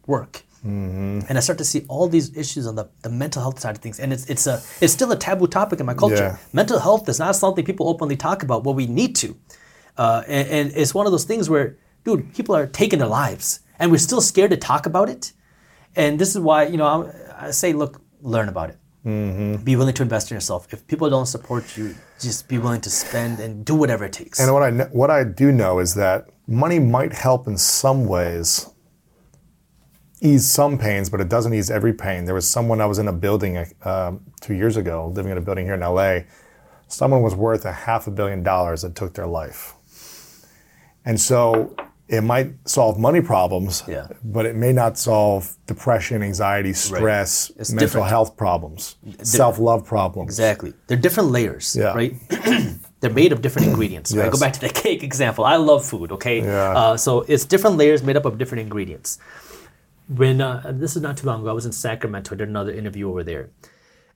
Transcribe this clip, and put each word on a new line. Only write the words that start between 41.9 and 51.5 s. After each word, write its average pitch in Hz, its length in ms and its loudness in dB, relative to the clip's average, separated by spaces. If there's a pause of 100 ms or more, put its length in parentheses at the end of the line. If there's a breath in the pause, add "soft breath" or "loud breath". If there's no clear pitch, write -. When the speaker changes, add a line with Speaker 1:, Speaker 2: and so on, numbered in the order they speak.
Speaker 2:
it 110 140 0
might 123 300 0 (160)
solve 110 300 2
money 143 220 4
problems, 92 680 0
Speaker 1:
Yeah. 73 200 -10 (160)
Speaker 2:
but 110 220 -2
it 117 100 -4
may 120 160 2
not 117 240 2
solve 104 600 2 (100)
depression, 113 560 -2
anxiety, 101 480 -2
Speaker 1:
Right. 95 60 -4
Speaker 2:
stress, 98 800 0
Speaker 1:
It's 110 120 -6
Speaker 2:
mental 113 160 2
Speaker 1:
different. 113 220 -2
Speaker 2:
health 113 280 0
problems, 85 680 -4
Speaker 1:
Di-, 104 200 -18
Speaker 2:
self-love 117 600 2
problems. 92 460 -2
Speaker 1:
Exactly. 107 420 0 (140)
They're 127 100 0
different 170 340 4
layers, 117 460 -2